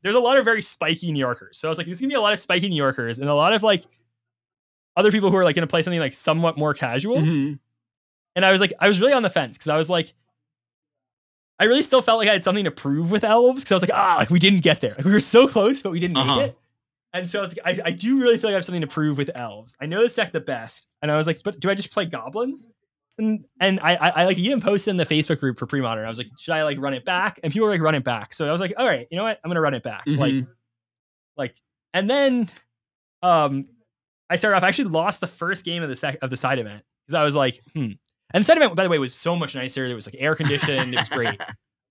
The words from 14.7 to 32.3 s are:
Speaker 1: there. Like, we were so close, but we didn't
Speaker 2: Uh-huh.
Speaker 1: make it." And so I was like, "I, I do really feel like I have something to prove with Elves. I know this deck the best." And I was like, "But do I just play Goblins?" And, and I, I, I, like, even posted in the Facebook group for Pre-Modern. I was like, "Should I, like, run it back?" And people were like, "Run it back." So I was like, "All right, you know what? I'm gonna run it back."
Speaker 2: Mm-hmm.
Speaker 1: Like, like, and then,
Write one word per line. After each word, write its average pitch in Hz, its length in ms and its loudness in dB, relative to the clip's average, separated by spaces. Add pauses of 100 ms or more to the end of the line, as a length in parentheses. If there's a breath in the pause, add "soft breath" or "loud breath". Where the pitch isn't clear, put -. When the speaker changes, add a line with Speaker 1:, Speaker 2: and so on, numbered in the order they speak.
Speaker 1:
there. 110 160 -4
Like, 139 80 -2
we 190 80 4
were 208 80 4
so 254 260 6
close, 254 340 2
but 196 120 -6
we 170 80 -2
didn't 180 160 -2
Speaker 2:
Uh-huh. 131 180 2
Speaker 1:
make 269 140 0
it." - 80 -18 (560)
And 180 160 -6
so 208 100 -6
I - 20 -4
was 170 160 -8
like, 180 220 -4
"I, - 60 -6
I - 60 -2
do 220 300 0
really 240 160 4
feel 220 120 -2
like 202 60 0
I - 20 2
have 175 80 -4
something 180 160 -4
to 143 60 -4
prove 151 300 -2
with 139 180 -4
Elves. 113 440 -14
I 143 60 -10
know 180 160 -2
this 233 120 2
deck 214 200 -4
the 160 80 -4
best." 120 460 -10 (140)
And 151 80 -2
I 151 60 2
was 156 120 2
like, 160 160 -4
"But 196 180 -8
do 180 80 0
I 196 60 2
just 196 180 -10
play 202 120 -2
Goblins?" 170 640 -8 (500)
And, 220 280 -2 (160)
and 190 180 2
I, 170 160 2
I, 170 140 2
I, 175 160 2
like, 190 120 2
even 226 220 0
posted 202 320 -2
in 185 60 -2
the 165 80 0
Facebook 156 340 0
group 127 180 -2
for 123 80 -8
Pre-Modern. 113 380 -4
I 113 60 -8
was 113 80 -10
like, 120 100 -12 (100)
"Should - 160 -8
I, 156 120 0
like, 143 120 -2
run 139 160 -4
it 123 120 -10
back?" 185 360 -2
And 156 120 -4
people 214 140 0
were 208 40 2
like, 185 80 0
"Run 156 160 2
it 131 80 -2
back." 113 300 -6
So 151 160 -4
I - 20 2
was 170 80 0
like, 190 180 -4
"All 254 80 0
right, 139 240 0
you 160 60 -10
know 190 80 -4
what? 220 180 -4
I'm 160 80 -8
gonna 170 120 -2
run 143 140 2
it 117 80 -8
back." 107 220 -10
Speaker 2:
Mm-hmm. 147 140 0
Speaker 1:
Like, 135 260 0 (920)
like, 131 180 -8 (380)
and 190 160 0
then, 254 400 2 (720)